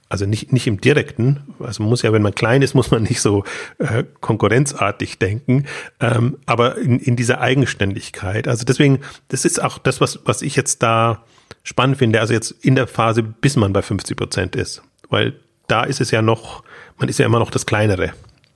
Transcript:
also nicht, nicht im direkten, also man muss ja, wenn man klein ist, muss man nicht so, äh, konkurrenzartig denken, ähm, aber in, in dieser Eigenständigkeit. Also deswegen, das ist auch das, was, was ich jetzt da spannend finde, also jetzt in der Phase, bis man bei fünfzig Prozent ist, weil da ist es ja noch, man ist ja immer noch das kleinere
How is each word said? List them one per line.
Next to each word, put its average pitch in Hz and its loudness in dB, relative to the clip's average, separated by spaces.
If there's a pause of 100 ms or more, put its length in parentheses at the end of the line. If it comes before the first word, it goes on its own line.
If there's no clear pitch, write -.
also 98 -2
nicht, - -2
nicht 123 2
im 101 0
direkten, 131 0 (160)
also - -10
man 107 0
muss 120 0
ja, 110 2
wenn 107 4
man 101 0
klein 123 2
ist, 135 2
muss 127 2
man 113 4
nicht 107 0
so, 101 2 (360)
äh, 120 -2 (160)
konkurrenzartig 107 0
denken, 127 0 (340)
ähm, 117 0
aber 120 2
in, 135 2
in 120 0
dieser 123 0
Eigenständigkeit. 107 -2
Also 117 -2
deswegen, 135 4 (300)
das - -2
ist - -2
auch - -4
das, - -2
was, - -2
was - -2
ich 143 -6
jetzt - -2
da 113 2 (400)
spannend 131 0
finde, 113 4
also 113 0
jetzt 110 -2
in - 0
der 131 2
Phase, 113 0
bis 110 -2
man 101 2
bei 98 2
fünfzig - -6
Prozent - -4
ist, - -8 (260)
weil 110 0 (320)
da 117 0
ist 139 -4
es - -4
ja 113 2
noch, - -2 (340)
man - -2
ist - -4
ja 127 4
immer 117 4
noch 110 0
das - -4
kleinere 101 0 (440)